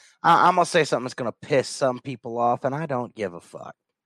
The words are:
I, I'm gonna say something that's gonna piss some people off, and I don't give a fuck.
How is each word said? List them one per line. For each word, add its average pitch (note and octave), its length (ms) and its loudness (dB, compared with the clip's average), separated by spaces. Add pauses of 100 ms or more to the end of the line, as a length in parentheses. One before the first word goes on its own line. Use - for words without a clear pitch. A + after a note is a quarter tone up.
(240)
I, E3 240 6
I'm F3+ 80 4
gonna F3 100 4
say D#3 200 2
something B2 180 -2
that's B2+ 100 -8
gonna A#2+ 200 -6
piss - 340 0
some B2+ 320 -2
people A#2+ 380 -10
off, A#2+ 260 0
and C3 100 -2
I D#3 120 -6
don't B2 300 -6
give G2 180 -6
a E2 80 -14
fuck. - 340 -18 (300)